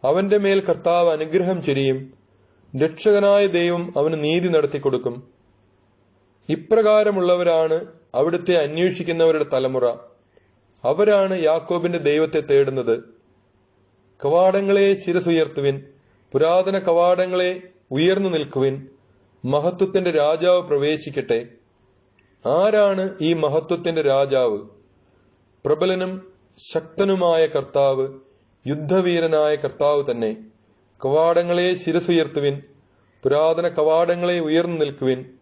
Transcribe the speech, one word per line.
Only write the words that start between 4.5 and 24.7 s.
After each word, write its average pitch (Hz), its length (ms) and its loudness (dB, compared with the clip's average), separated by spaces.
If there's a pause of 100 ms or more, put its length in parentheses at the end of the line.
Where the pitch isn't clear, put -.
ഇപ്രകാരമുള്ളവരാണ് 180 1400 2 (300)
അവിടുത്തെ 175 400 0
അന്വേഷിക്കുന്നവരുടെ 165 1000 0
തലമുറ. 131 320 -2 (1000)
അവരാണ് 190 600 2
യാക്കോബിന്റെ 170 540 -2
ദൈവത്തെ 156 420 0
തേടുന്നത്. 135 640 0 (1200)
കവാടങ്ങളെ 196 680 2
ശിരസുയർത്തുവിൻ, 165 920 -2 (480)
പുരാതന 185 480 2
കവാടങ്ങളെ 180 920 0 (220)
ഉയർന്നു 185 380 0
നിൽക്കുവിൻ. 139 580 -2 (580)
മഹത്വത്തിന്റെ 175 680 -2
രാജാവ് 160 500 2
പ്രവേശിക്കട്ടെ. 143 840 -2 (1000)
ആരാണ് 190 760 0
ഈ 165 120 2
മഹത്വത്തിന്റെ 160 680 -2
രാജാവ്? 135 560 0 (1080)